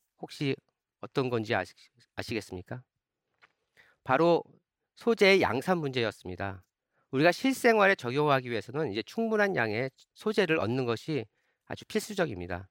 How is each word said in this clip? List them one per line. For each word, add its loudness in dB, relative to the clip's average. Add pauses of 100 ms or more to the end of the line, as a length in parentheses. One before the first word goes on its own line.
(200)
혹시 -6 (440)
어떤 -4
건지 -2
아시-, -4 (420)
아시겠습니까? -10 (1200)
바로 4 (540)
소재의 4
양산 0
문제였습니다. -4 (460)
우리가 4
실생활에 2
적용하기 0
위해서는 -4
이제 -4
충분한 -2
양의 -2 (240)
소재를 0
얻는 -2
것이 -4 (420)
아주 -12
필수적입니다. -6